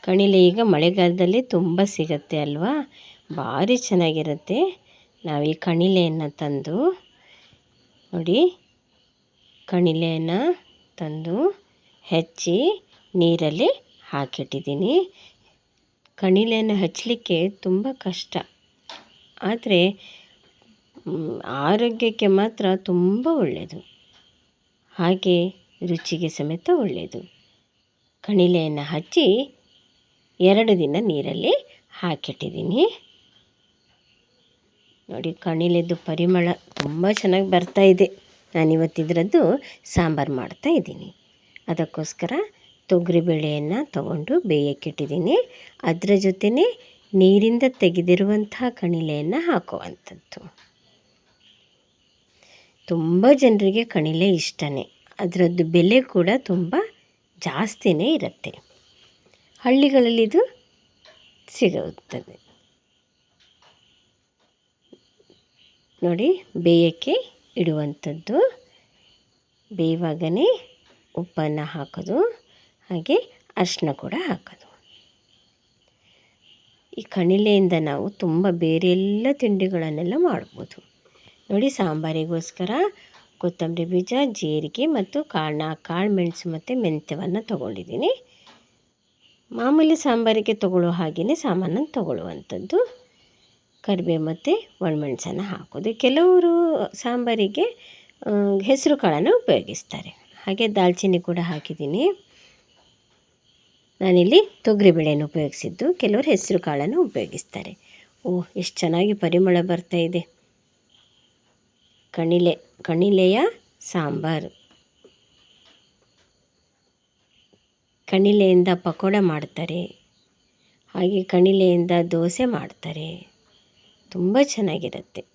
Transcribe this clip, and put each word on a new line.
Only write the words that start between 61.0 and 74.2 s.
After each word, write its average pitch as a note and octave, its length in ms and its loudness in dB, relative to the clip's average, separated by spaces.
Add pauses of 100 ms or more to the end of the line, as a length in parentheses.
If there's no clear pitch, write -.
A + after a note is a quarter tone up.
ಸಿಗುತ್ತದೆ. - 1000 -4 (3500)
ನೋಡಿ, G#3+ 400 0 (140)
ಬೇಯಕ್ಕೆ E3+ 580 2 (420)
ಇಡುವಂಥದ್ದು. E3 1000 -2 (1120)
ಬೇಯುವಾಗನೇ E3+ 840 0 (560)
ಉಪ್ಪನ್ನು D3+ 500 -4
ಹಾಕೋದು, E3 540 -6 (720)
ಹಾಗೆ F3+ 260 -2 (420)
ಅರಿಶಿನ F3 340 -2
ಕೂಡ C#3+ 260 -10
ಹಾಕೋದು. - 500 -10 (2250)